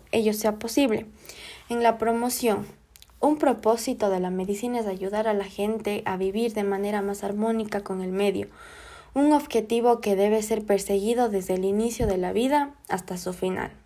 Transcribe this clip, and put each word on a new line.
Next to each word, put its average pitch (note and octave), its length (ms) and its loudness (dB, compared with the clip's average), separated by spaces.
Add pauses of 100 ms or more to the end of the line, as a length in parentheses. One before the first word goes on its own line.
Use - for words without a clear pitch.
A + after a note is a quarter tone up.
(120)
ello G#3+ 200 2
sea G#3+ 260 -2
posible. A#3 480 0 (600)
En A#3 140 -2
la A3 160 4
promoción, A3+ 680 0 (540)
un D4+ 180 4
propósito A#3 720 2
de F#3 100 0
la F3+ 100 -2
medicina G3+ 500 -4
es G#3+ 60 -4
ayudar G3 420 -2
a G#3+ 60 2
la G3+ 100 -2
gente G#3 600 -4
a F#3+ 120 -4
vivir G#3 360 0
de G#3+ 120 -2
manera G3+ 380 -2
más G3+ 220 -6
armónica G#3 580 -2
con F#3+ 200 -6
el F#3 100 -4
medio, G3+ 360 0 (680)
un D4 180 6
objetivo A#3 680 2
que G3+ 160 2
debe G#3+ 260 4
ser G#3+ 220 -2
perseguido G#3 640 2
desde F#3 260 -2
el F#3 100 0
inicio A3 420 0
de F#3+ 120 2
la F3+ 140 -2
vida C#4+ 420 2 (140)
hasta F#3 280 -4
su F3+ 160 -6
final. F#3 380 -4 (160)